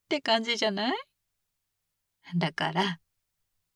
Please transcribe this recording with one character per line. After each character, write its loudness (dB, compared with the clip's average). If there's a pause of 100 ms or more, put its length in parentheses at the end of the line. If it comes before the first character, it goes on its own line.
て 0
感 2
じ -2
じ 0
ゃ 2
な -2
い？ 2 (1400)
だ 0
か -2
ら、 0 (760)